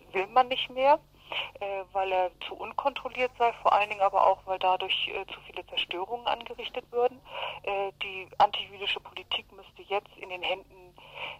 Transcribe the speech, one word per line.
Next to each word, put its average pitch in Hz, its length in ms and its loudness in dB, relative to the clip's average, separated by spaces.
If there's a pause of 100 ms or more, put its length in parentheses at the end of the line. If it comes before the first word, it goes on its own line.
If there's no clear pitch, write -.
(120)
will 190 140 0
man 247 220 4
nicht 254 220 -2
mehr, 269 280 6 (600)
äh, 196 320 -6
weil 190 180 0
er 185 200 2 (160)
zu - 100 -10
unkontrolliert 247 800 -4
sei, 233 140 4 (100)
vor - 100 6
allen 202 160 4
Dingen 208 120 -6
aber 190 260 4
auch, 190 200 4
weil 185 120 -4
dadurch, 185 500 0
äh, 196 240 -6
zu - 140 -16
viele - 220 -12
Zerstörungen 220 580 -4
angerichtet 240 640 -6
würden. 247 300 0 (420)
Äh, 196 300 -4 (100)
die 190 240 -10 (120)
antijüdische 202 600 2
Politik - 540 -8
müsste 190 300 -20
jetzt 196 340 -4
in 190 120 -14
den 180 140 -8
Händen, 185 500 -8 (480)